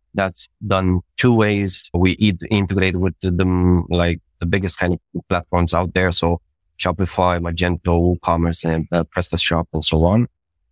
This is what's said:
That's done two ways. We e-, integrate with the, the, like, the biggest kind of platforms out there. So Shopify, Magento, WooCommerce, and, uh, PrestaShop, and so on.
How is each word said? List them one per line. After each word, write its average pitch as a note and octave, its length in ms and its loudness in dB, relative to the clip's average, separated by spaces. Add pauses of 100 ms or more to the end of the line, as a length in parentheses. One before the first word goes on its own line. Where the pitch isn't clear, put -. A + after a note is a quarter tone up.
(140)
That's F#2+ 340 -4 (180)
done F#2 340 2 (160)
two B2 160 4
ways. G#2 640 0
We F2+ 240 4
e-, G#2 200 2 (120)
integrate F#2+ 460 0
with F2+ 240 -2
the, F#2+ 100 -2
the, F2+ 580 2
like, F2 320 0 (180)
the F2 80 -6
biggest F#2 320 -2
kind F2+ 160 0
of D#2+ 60 -6 (280)
platforms F2 460 0
out F2 200 -2
there. F2+ 180 2
So E2+ 280 -2 (380)
Shopify, F2+ 600 0
Magento, F2 800 0
WooCommerce, E2+ 460 -2
and, E2 280 -2
uh, E2+ 120 0
PrestaShop, E2+ 680 -2
and D#2 120 -4
so D#2+ 200 2
on. A2 220 2 (440)